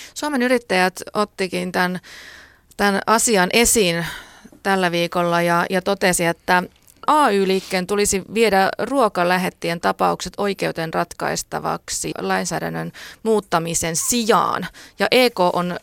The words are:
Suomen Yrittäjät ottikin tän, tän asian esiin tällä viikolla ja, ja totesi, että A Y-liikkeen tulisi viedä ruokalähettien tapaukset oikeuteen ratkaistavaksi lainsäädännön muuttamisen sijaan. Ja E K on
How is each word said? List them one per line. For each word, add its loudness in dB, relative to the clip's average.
Suomen -4
Yrittäjät 0
ottikin -4
tän, -2
tän 2
asian 2
esiin 2
tällä 2
viikolla 0
ja, 2
ja 0
totesi, 0
että 2
A 4
Y-liikkeen 0
tulisi 0
viedä 4
ruokalähettien 0
tapaukset 0
oikeuteen -4
ratkaistavaksi -6
lainsäädännön -4
muuttamisen -2
sijaan. 0
Ja 0
E 4
K -8
on 0